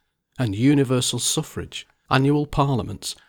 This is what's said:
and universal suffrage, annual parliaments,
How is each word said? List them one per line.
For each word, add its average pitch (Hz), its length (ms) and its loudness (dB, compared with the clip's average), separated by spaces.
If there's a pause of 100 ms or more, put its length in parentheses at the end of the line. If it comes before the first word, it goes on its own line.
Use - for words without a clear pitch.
(380)
and 113 160 -2
universal 127 640 2
suffrage, - 680 -6 (240)
annual 143 360 2
parliaments, 120 680 -2 (140)